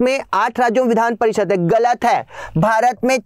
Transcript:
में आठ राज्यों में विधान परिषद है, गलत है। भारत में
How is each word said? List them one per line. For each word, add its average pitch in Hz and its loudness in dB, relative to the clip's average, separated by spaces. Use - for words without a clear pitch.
में 262 0
आठ 226 -2
राज्यों 247 0
में 226 0
विधान 226 0
परिषद 214 -2
है, 196 2
गलत 233 0
है। 180 0
भारत 220 0
में 254 0